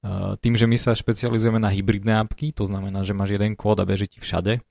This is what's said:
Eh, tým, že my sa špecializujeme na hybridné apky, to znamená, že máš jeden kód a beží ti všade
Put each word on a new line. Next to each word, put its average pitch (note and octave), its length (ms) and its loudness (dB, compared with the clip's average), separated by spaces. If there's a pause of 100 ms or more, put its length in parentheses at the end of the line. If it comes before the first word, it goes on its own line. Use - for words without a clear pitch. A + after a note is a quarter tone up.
Eh, F#2+ 320 -4
tým, A#2 160 2
že A2+ 160 4
my A#2 80 4
sa A#2 160 2
špecializujeme A2+ 640 0
na G#2+ 160 2
hybridné G2+ 400 0
apky, A2 400 -2
to G2 160 -4
znamená, G2 320 -4
že G2 160 -2
máš G2 160 -2
jeden G#2 240 0
kód G#2 240 2
a F#2+ 80 -2
beží G2 160 0
ti - 160 -14
všade G#2 500 -2